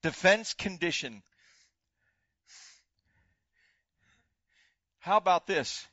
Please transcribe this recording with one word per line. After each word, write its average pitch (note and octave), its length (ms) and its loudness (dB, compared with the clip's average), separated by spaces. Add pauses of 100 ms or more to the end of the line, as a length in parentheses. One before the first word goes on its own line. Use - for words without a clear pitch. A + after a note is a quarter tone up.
Defense F#3+ 520 2
condition. D#3 680 -6 (3750)
How F#3+ 160 2
about F#3 320 2
this? D#3 440 -4